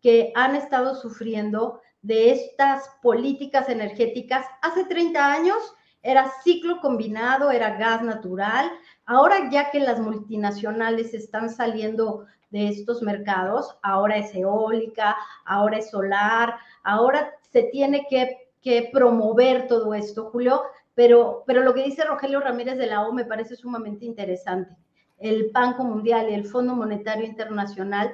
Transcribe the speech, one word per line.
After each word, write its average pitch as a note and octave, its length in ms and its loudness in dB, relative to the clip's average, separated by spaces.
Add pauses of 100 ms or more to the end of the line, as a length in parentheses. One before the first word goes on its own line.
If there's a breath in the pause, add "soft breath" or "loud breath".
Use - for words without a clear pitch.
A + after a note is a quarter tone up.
que A3+ 320 6
han C4 220 2
estado C4+ 400 -2
sufriendo A3 840 -6 (220 loud breath)
de A3 280 4
estas C#4 580 0 (140)
políticas C4 680 2
energéticas. A3+ 800 -2 (160)
Hace E4+ 220 -2
treinta E4 460 2
años E4+ 260 2 (440 soft breath)
era C4 300 2 (120)
ciclo F4 380 0
combinado, B3 680 -2
era G#3+ 260 0
gas A3+ 240 0
natural. A3 680 -4 (340 loud breath)
Ahora C#4+ 460 4
ya C#4+ 180 0
que D4 100 -2
las A#3+ 200 0
multinacionales G#3+ 1120 -4
están A3+ 380 -8
saliendo A3 760 -4 (240 loud breath)
de G#3 200 -2
estos G#3+ 340 -6
mercados, G3+ 800 -4
ahora G3+ 340 0
es G#3 160 -6
eólica, G#3+ 800 -2 (300 loud breath)
ahora G#3 320 0
es G#3+ 140 -8
solar, G#3 640 0 (260 loud breath)
ahora B3 540 2 (160)
se A#3 200 4
tiene C#4 380 0
que, B3+ 400 -2 (140)
que A#3+ 280 0
promover A#3+ 760 4
todo A3 260 0
esto, G#3 380 -8
Julio, B3 320 0 (320 loud breath)
pero, A#3+ 500 6
pero B3+ 160 4
lo C4 140 6
que C4+ 80 0
dice C#4+ 200 -2
Rogelio C#4 360 -2
Ramírez B3+ 400 -4
de A#3+ 80 -2
la G#3+ 200 0
O A#3 60 -4
me B3 120 -4
parece A3+ 300 -8
sumamente A3+ 500 -10
interesante. F#3 680 -6 (440)
El A3 340 -2
Banco B3 300 2
Mundial A3+ 480 0
y - 20 -2
el G#3 140 -6
Fondo B3 260 -2
Monetario G#3+ 540 -4
Internacional G3+ 880 -6